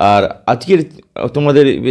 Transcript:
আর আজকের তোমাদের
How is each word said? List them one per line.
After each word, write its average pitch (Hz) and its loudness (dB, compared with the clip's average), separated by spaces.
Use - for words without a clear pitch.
আর 101 2
আজকের 170 0
তোমাদের 143 2